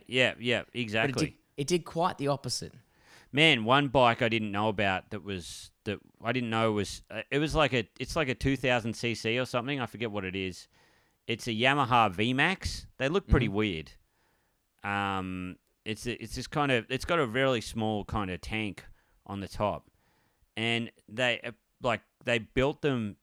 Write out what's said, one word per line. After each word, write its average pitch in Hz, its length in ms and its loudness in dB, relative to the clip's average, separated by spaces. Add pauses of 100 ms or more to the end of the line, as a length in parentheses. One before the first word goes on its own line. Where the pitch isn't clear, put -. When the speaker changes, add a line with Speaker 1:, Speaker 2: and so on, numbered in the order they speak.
Speaker 1:
yeah, 120 320 2
yeah, 113 240 0
Speaker 2:
But - 120 -20
it 120 60 -4
Speaker 1:
exactly. 120 460 0
Speaker 2:
did, - 80 -8 (240)
it 143 80 -4
did 170 180 0
quite 170 340 -2
the 139 100 -2
opposite. - 440 -4 (600)
Speaker 1:
Man, 135 320 4
one 139 240 4
bike 120 340 4
I 117 60 4
didn't 110 220 0
know 101 180 0
about 98 420 0
that 104 120 -8
was, 95 480 -8 (140)
that 101 160 -6 (240)
I 113 80 0
didn't 123 180 -2
know 113 220 2
was, 101 300 -2 (100)
uh, 107 80 -6 (100)
it 139 80 2
was 147 160 0
like 147 180 4
a, 120 160 2 (120)
it's - 160 -6
like 156 120 2
a 127 60 0
two 135 220 0
thousand 123 400 2
C 117 180 -2
C 113 240 0
or 127 60 0
something. 131 360 -2
I 120 60 -4
forget 110 240 -4
what 101 140 -4
it 92 100 -4
is. 92 320 -4 (640)
It's 117 180 -4
a 123 60 -2
Yamaha 120 580 4
V 110 240 0
max. 160 520 -2 (120)
They 131 100 0
look 180 200 0
pretty 131 180 6
Speaker 2:
Mm-hmm. 98 80 -2
Speaker 1:
weird. 98 380 -2 (880)
Um, 95 760 -4 (280)
it's 107 220 -8
a, 117 160 -6
it's 110 120 -12
this 127 120 -8
kind 143 260 0
of, 117 160 2
it's 127 160 -4
got 170 140 0
a 143 80 2
really 127 340 0
small 107 440 -2
kind 101 260 -4
of 87 100 -8
tank 107 440 -6 (420)
on 98 140 -8
the 92 80 -8
top, 98 400 -4 (680)
and 117 340 -2 (180)
they, 120 360 -2
uh, 120 80 -8 (300)
like, 117 180 0 (240)
they 120 140 2
built 135 440 0
them 117 400 0